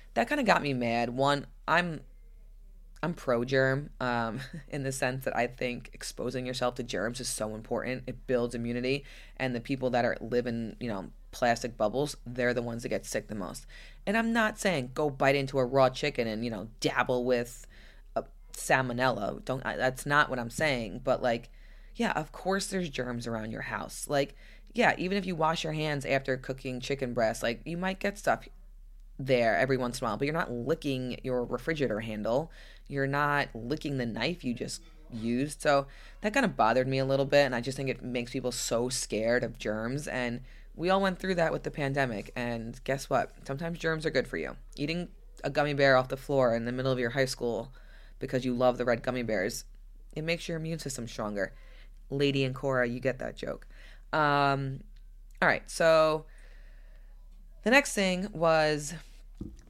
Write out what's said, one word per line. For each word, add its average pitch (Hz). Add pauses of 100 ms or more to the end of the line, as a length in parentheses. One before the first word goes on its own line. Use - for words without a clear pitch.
(140)
That 240
kinda 294
got 190
me 143
mad. 120
One, 135 (220)
I'm, 165 (1040)
I'm 165
pro-germ, 135 (100)
um, 120 (140)
<laughs> 165
in 147
the 135
sense 131
that -
I 120
think 123
exposing -
yourself 127
to 127
germs 117
is 120
so 110
important. 117
It -
builds 120
immunity, 123 (320)
and 127
the 117
people 131
that 120
are 113
living, 117
you 123
know, 98 (200)
plastic 117
bubbles, 123 (100)
they're 123
the 120
ones 117
that 123
get 101
sick -
the -
most. 101 (400)
And 202
I'm 226
not 220
saying 143
go 151
bite 139
into 139
a 127
raw 131
chicken 131
and, 110
you 120
know, 110 (120)
dabble 127
with 120 (480)
a 113 (280)
salmonella. 123
Don't, 131
I, 82
that's 127
not 147
what 123
I'm 117
saying. 120
But, 131
like, 123 (460)
yeah, 233
of 151
course 190
there's 180
germs 123
around 113
your 110
house. -
Like, 143 (400)
yeah, 214
even 185
if 185
you 185
wash 160
your 156
hands 151
after 135
cooking 131
chicken 127
breast, 113
like, 113
you 165
might 190
get 202
stuff - (720)
there 120
every 131
once 120
in 127
a 120
while, 107
but 135
you're 151
not 170
licking 127
your 123
refrigerator 120
handle. 113 (380)
You're 139
not 143
licking 135
the 120
knife 117
you 123
just - (280)
used. 120
So 139 (360)
that 214
kinda 254
bothered 127
me 135
a 135
little 135
bit, 143
and 127
I 120
just 131
think 139
it 131
makes 123
people 123
so 123
scared 120
of 117
germs, 117
and 120 (340)
we 165
all 196
went 190
through 190
that 160
with 147
the 151
pandemic, 135
and 120
guess 135
what? 127 (160)
Sometimes 165
germs 160
are 151
good -
for 90
you. 69 (180)
Eating 165 (360)
a 143
gummy 147
bear 139
off 131
the 139
floor 131
in 117
the 120
middle 131
of 127
your 120
high 131
school 120 (480)
because 131
you 127
love 123
the 123
red 123
gummy 127
bears, 110 (500)
it 156
makes 165
your 165
immune 160
system 135
stronger. 104 (560)
Lady 139
and 131
Cora, 131
you 120
get 127
that -
joke. - (460)
Um, 139 (600)
all 175
right, -
so 156 (1400)
the 214
next 277
thing 185
was 156 (760)